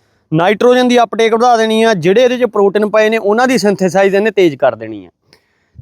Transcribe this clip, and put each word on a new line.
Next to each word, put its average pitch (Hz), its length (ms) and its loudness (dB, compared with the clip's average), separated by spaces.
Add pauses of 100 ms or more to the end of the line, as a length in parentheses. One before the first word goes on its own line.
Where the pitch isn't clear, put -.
(340)
ਨਾਈਟ੍ਰੋਜਨ 233 540 2
ਦੀ 240 120 2
ਅਪਟੇਕ 226 340 -2
ਵਧਾ 233 240 2
ਦੇਣੀ 220 260 0
ਆ। 226 100 2
ਜਿਹੜੇ 190 300 0
ਇਹਦੇ 247 140 0
'ਚ 247 60 -2
ਪ੍ਰੋਟੀਨ 208 460 -2
ਪਏ 214 200 2
ਨੇ, 226 80 0
ਉਹਨਾਂ 220 300 0
ਦੀ 254 100 0
ਸਿੰਥੇਸਾਈਜ਼ 190 580 0
ਇਹਨੇ 208 160 0
ਤੇਜ਼ 175 240 0
ਕਰ 127 200 -2
ਦੇਣੀ 107 300 -14
ਆ। 87 40 -20 (720)